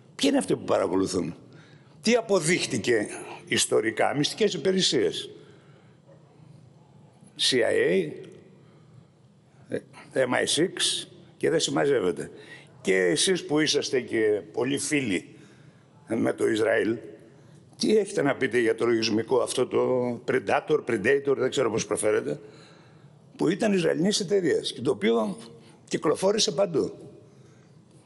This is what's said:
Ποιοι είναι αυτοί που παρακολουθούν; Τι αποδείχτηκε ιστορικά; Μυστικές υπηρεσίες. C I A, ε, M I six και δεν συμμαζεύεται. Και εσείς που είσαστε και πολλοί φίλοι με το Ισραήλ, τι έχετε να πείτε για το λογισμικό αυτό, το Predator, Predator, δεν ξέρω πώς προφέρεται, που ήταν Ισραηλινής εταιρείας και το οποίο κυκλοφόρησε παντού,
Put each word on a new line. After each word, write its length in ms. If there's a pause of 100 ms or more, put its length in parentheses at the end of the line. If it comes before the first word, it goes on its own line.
(160)
Ποιοι 140
είναι 80
αυτοί 180
που 80
παρακολουθούν; 720 (640)
Τι 140
αποδείχτηκε 920 (380)
ιστορικά; 720
Μυστικές 380
υπηρεσίες. 760 (2000)
C 160
I 220 (140)
A, 200 (1600)
ε, 100 (340)
M 200
I 280
six 460 (300)
και 120
δεν 100
συμμαζεύεται. 720 (500)
Και 140
εσείς 500
που 140
είσαστε 420
και 400 (100)
πολλοί 260
φίλοι 580 (720)
με 260
το 140
Ισραήλ, 500 (800)
τι 200
έχετε 240
να 140
πείτε 240
για 160
το 100
λογισμικό 540
αυτό, 280
το 140 (460)
Predator, 600
Predator, 500
δεν 120
ξέρω 220
πώς 140
προφέρεται, 540 (960)
που 120
ήταν 260
Ισραηλινής 460
εταιρείας 540
και 80
το 100
οποίο 460 (500)
κυκλοφόρησε 640
παντού, 420 (1120)